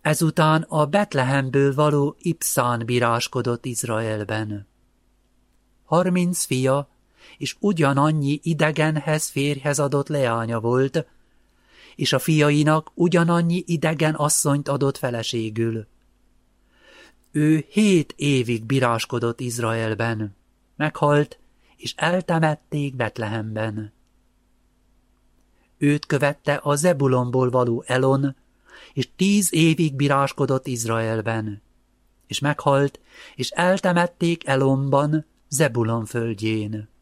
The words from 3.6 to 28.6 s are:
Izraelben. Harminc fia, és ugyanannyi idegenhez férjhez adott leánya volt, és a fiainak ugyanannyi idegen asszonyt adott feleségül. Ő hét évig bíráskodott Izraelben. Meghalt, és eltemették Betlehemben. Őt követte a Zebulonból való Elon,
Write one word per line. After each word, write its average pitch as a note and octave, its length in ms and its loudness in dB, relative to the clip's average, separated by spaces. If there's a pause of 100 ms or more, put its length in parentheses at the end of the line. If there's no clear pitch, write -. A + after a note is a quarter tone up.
Izraelben. A2 1000 -4 (1160)
Harminc F3+ 600 0
fia, C3 440 0 (500)
és - 200 -8
ugyanannyi D3+ 840 2
idegenhez D#3 840 0
férjhez C#3 500 -2
adott C#3+ 300 0
leánya A#2 520 0
volt, C3 460 0 (920)
és - 160 0
a C3+ 60 2
fiainak D3+ 760 2
ugyanannyi E3+ 720 2
idegen D#3+ 480 0
asszonyt C#3+ 540 0
adott C#3 280 0
feleségül. A2+ 920 -4 (1400)
Ő D3+ 380 2
hét G3 480 2
évig A#2+ 480 0
bíráskodott A#2+ 760 0
Izraelben. A2+ 960 -4 (400)
Meghalt, D3 640 0 (380)
és - 200 -12
eltemették D#3 1000 -2
Betlehemben. A2 960 -6 (1900)
Őt C#3+ 280 0
követte C#3+ 480 -2
a D3 200 -2
Zebulonból C3 760 2
való A#2+ 360 0
Elon, C3+ 500 0 (560)